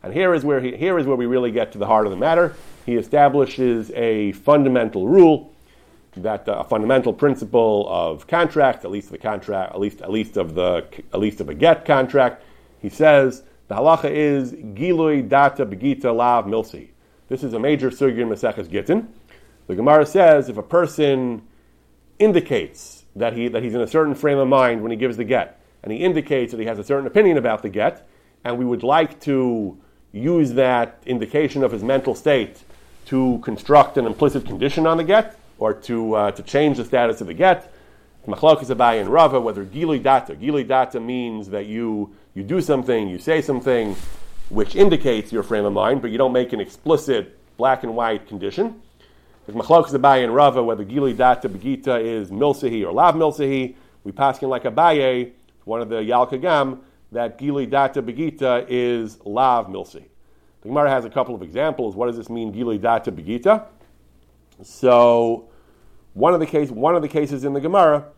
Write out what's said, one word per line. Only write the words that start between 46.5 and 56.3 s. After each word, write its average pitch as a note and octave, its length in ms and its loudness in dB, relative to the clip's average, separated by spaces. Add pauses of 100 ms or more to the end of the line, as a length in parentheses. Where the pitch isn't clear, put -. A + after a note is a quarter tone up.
an A2+ 80 -4
explicit C#3 800 -2 (180)
black B2+ 260 0
and A2+ 140 -6
white A2+ 320 -2
condition. G#2+ 520 -6 (640)
If G#2 80 -16
Machlokes D3+ 360 4
Abaye C3+ 340 4
and A#2 100 -2
Rava, C3 280 4
whether A2 220 -2
Gilui B2+ 320 -2
Data B2+ 320 2
Begita B2 560 -4
is A2 260 -6
Milsahi A#2 560 -2
or E2+ 60 -6
Lav D#3 220 4
Milsahi, C#3 600 -2 (300)
we G2+ 80 -12
paskin C3+ 380 -2
like B2+ 140 -4
Abaye, C3 680 0 (320)
one A2+ 160 -6
of A2+ 80 -8
the A2+ 80 -6
Yalka B2 440 0